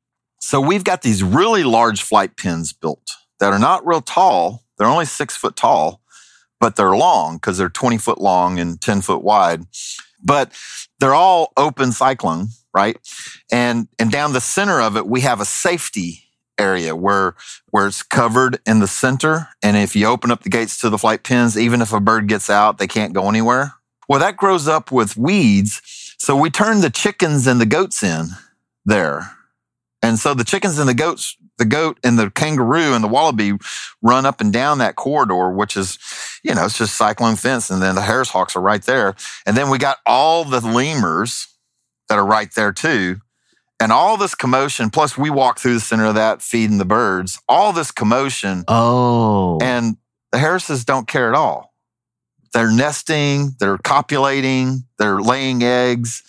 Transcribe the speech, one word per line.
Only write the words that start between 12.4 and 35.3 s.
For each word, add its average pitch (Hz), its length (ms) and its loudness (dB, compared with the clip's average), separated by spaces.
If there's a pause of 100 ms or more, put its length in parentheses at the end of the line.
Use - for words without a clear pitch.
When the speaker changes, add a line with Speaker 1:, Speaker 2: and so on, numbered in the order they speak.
Speaker 1:
right? 101 240 0 (540)
And, 120 340 0 (140)
and 113 100 2
down 143 220 -2
the 127 80 0
center 196 400 0
of 110 160 0
it, 101 100 -2
we 123 140 0
have 123 200 0
a 104 40 -4
safety 98 800 -4 (340)
area 90 380 -2
where, 95 400 0 (340)
where 101 160 2
it's 101 160 -6
covered 123 640 2
in 110 140 4
the 98 80 2
center. 156 600 -2 (140)
And 104 140 2
if 104 180 0
you 104 120 2
open 120 260 0
up 113 100 -4
the - 60 -6
gates 113 320 -2
to 117 100 0
the 104 80 -2
flight 110 240 0
pens, 120 340 0
even 120 240 2
if 110 120 -2
a 107 80 0
bird 107 260 2
gets 104 240 -2
out, 104 280 4
they 98 100 -2
can't 107 240 -4
go 95 160 0
anywhere. 120 460 0 (340)
Well, 139 100 2
that 185 180 0
grows 185 300 2
up 156 240 -2
with 117 260 0
weeds. 110 640 2 (380)
So - 160 0
we 151 160 2
turn 214 300 2
the 156 100 2
chickens 147 560 0
and 123 140 4
the 113 60 4
goats 156 360 0
in 82 280 -2 (540)
there. 87 460 0 (720)
And 113 160 2
so 143 160 0
the 120 100 0
chickens 185 340 -2
and 143 100 2
the 127 60 2
goats, 156 420 -4 (220)
the 117 60 2
goat 147 400 0
and 120 140 4
the 104 120 2
kangaroo 151 640 0
and 117 80 0
the 110 60 0
wallaby 117 440 0 (480)
run 127 260 4
up 139 140 -2
and 104 120 2
down 139 260 0
that 113 180 0
corridor, 104 540 0